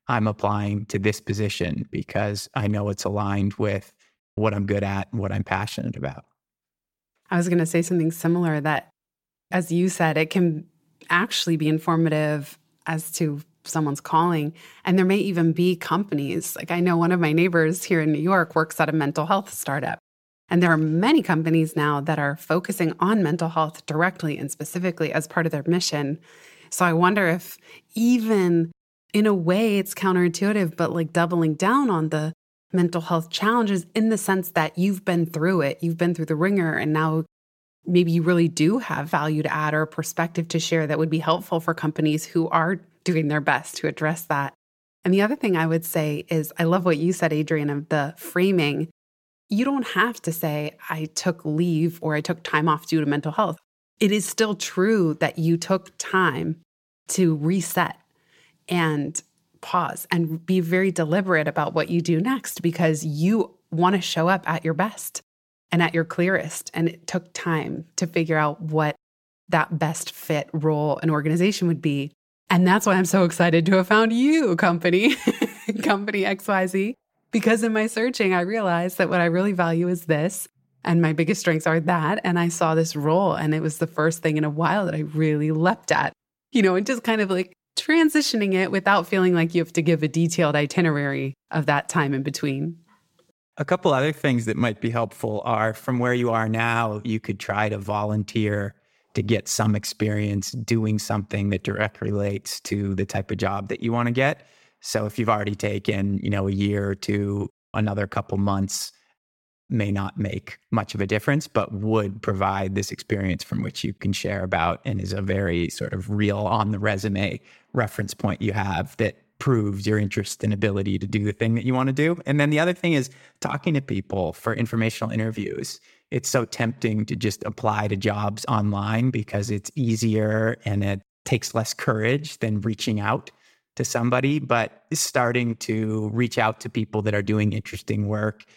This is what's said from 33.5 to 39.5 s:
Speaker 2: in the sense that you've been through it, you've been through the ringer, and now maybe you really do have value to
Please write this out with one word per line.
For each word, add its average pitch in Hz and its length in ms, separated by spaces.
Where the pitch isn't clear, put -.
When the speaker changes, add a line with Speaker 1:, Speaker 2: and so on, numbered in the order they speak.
Speaker 2:
in 220 140
the 214 80
sense 190 340
that 160 260
you've 190 260
been 170 220
through 165 360
it, 139 180
you've 165 180
been 175 160
through 160 120
the 160 100
ringer, 175 380
and 151 180
now 160 320
maybe 175 260
you 170 100
really 170 240
do 170 320
have 156 300
value 151 340
to 151 100